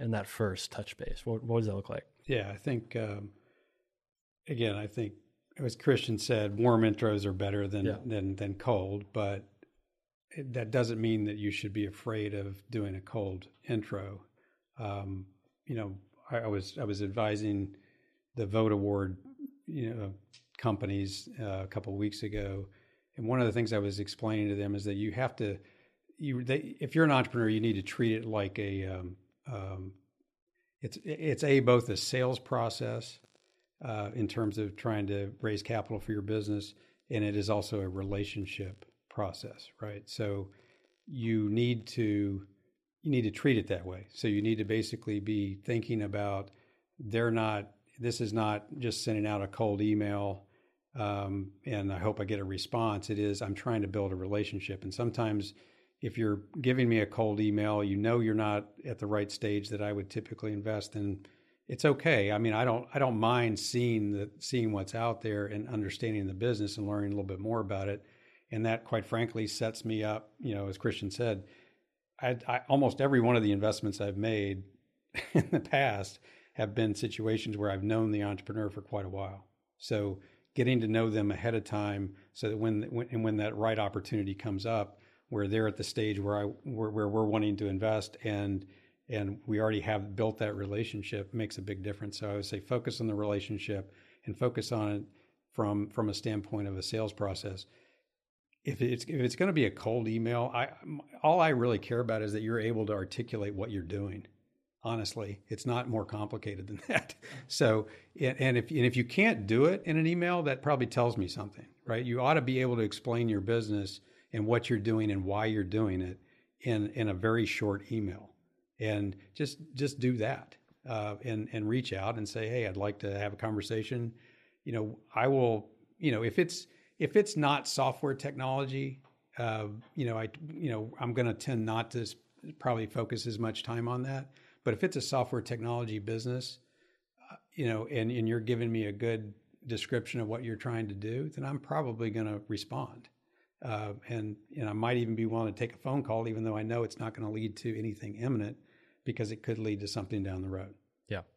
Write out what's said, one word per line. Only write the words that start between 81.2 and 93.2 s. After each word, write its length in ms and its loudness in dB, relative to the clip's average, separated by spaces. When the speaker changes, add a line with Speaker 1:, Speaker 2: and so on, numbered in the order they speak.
Speaker 2:
ahead 240 -2
of 120 -2
time 500 -2
so 160 -2
that 80 -2
when, 320 0
when, 220 -4
and 120 0
when 140 2
that 180 0
right 220 2
opportunity 560 0
comes 320 -4
up, 320 0
where 200 0
they're 200 4
at 100 -2
the 60 -4
stage 360 0
where 200 2
I, 40 0
where, 260 -2
where 180 0
we're 180 4
wanting 320 4
to 100 -2
invest 560 0
and, 420 0
and 360 -2
we 120 2
already 220 2
have 340 -2
built 220 0
that 180 -2
relationship 800 -4
makes 240 -4
a 60 -8
big 180 -6
difference. 380 -6
So 100 -4
I 60 -2
would 100 -4
say 140 -4
focus 420 -2
on 60 0
the 80 0
relationship 760 -2